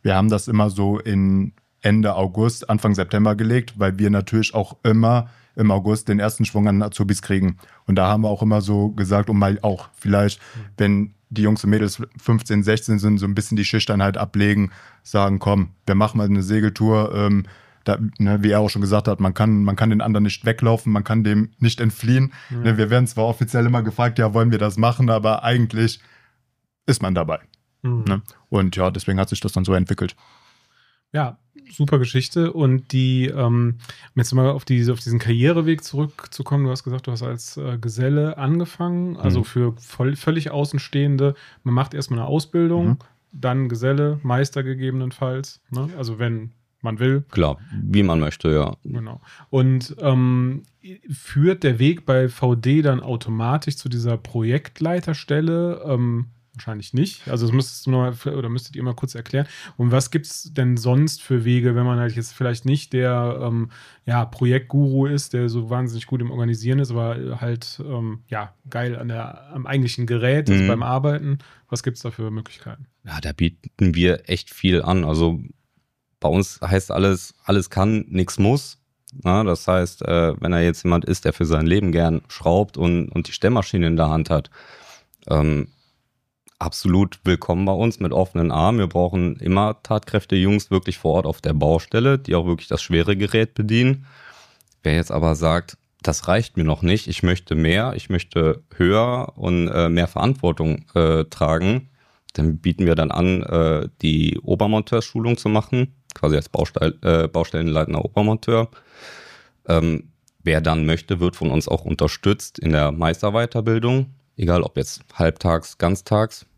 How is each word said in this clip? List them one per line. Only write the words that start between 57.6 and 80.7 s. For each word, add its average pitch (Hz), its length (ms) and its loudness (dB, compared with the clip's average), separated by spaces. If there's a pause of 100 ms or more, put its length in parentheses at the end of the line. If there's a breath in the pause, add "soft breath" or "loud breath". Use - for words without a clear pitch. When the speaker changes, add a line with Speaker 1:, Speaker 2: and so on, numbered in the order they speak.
Speaker 2:
du 131 60 0
noch 127 80 2
mal, 127 340 -4
oder 120 160 -6
müsstet 120 260 -8
ihr - 60 -8
mal 123 120 -4
kurz 127 200 -8
erklären. 135 320 -4 (320 loud breath)
Und 120 120 2
was 131 200 2
gibt's - 420 -6
denn 127 240 0
sonst 127 460 0
für 120 240 0
Wege, 123 280 2
wenn 123 120 2
man 123 120 0
halt 117 160 -2
jetzt 117 200 -8
vielleicht 123 320 -4
nicht 143 260 -2
der, 123 480 0
ähm, 117 300 -4 (340 loud breath)
ja, 120 220 0
Projektguru 135 800 0
ist, 143 260 -4
der 120 160 0
so 113 220 -4
wahnsinnig 120 360 -4
gut 127 140 -4
im 120 100 -4
Organisieren 117 480 -2
ist, 131 120 0
aber 117 500 -4
halt, 120 480 -8
ähm, 113 400 -8
ja, 104 240 -8 (160)
geil 120 300 -6
an 120 100 -10
der, 117 460 -12
am 131 120 -10
eigentlichen 127 400 -2
Gerät 123 440 2
ist 98 120 6
Speaker 3:
Mhm. 95 40 4
Speaker 2:
beim 101 160 2
Arbeiten. 139 560 0 (320 loud breath)
Was 117 120 -6
gibt's 120 200 -6
da 117 80 -8
für 110 200 -8
Möglichkeiten? 110 560 -14 (200)
Speaker 3:
Ja, 78 160 -10
da 78 100 -6
bieten 85 600 0
wir 87 340 2
echt - 220 -6
viel 90 320 2
an. 90 220 0
Also 80 360 0 (800)
bei 78 80 0
uns 92 320 0
heißt 95 300 0
alles, 95 440 0 (100)
alles 98 260 0
kann, 104 380 0
nix 92 300 -2
muss. 117 400 2 (440)
Na, 92 200 2
das 90 240 -2
heißt, 92 360 0
äh, 85 360 0
wenn 87 140 -2
da 85 80 2
jetzt 85 240 0